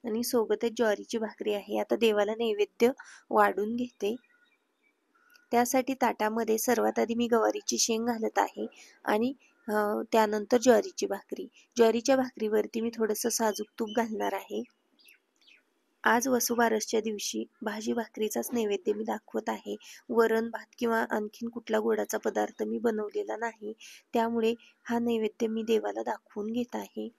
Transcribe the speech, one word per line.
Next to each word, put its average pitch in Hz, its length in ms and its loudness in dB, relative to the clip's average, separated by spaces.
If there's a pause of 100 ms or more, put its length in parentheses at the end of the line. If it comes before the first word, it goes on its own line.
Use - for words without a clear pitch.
आणि 226 180 -2
सोबतच 220 540 0
ज्वारीची 214 400 0
भाकरी 214 360 -4
आहे. 202 260 -4
आता 220 160 0
देवाला 208 360 2
नैवेद्य 220 600 2 (380)
वाढून 208 460 2
घेते. 240 400 -4 (1400)
त्यासाठी 247 420 2
ताटामध्ये 220 640 0
सर्वात 220 420 2
आधी 226 140 0
मी 233 140 0
गवारीची 220 500 0
शेंग 226 280 0
घालत 226 340 -2
आहे 208 280 -2 (380)
आणि, 233 280 0 (340)
अ, 214 340 0 (100)
त्यानंतर 214 460 2
ज्वारीची 220 480 4
भाकरी. 196 420 -8 (280)
ज्वारीच्या 233 400 4
भाकरीवरती 214 680 -2
मी 233 120 -2
थोडंसं 220 360 -2
साजूक 208 380 -2 (120)
तूप 220 180 -4
घालणार 208 360 -2
आहे. 202 300 -6 (1400)
आज 233 240 4
वसुबारसच्या 233 760 2
दिवशी 220 420 -6 (180)
भाजी 220 320 -4
भाकरीचाच 233 600 -4
नैवेद्य 208 400 0
मी 214 100 -4
दाखवत 220 460 -4
आहे. 208 260 -6 (340)
वरण 226 400 4
भात - 280 -12
किंवा 233 320 0
आणखीन 220 400 -6
कुठला 220 300 -2
गोडाचा 214 380 0
पदार्थ 208 460 -2
मी 220 140 -4
बनवलेला 214 580 -2
नाही, 220 380 -8 (400)
त्यामुळे 233 400 2 (300)
हा 240 160 -2
नैवेद्य 226 480 0
मी 220 160 -2
देवाला 214 400 0
दाखवून 214 480 -6
घेत 240 240 -4
आहे. 214 420 -10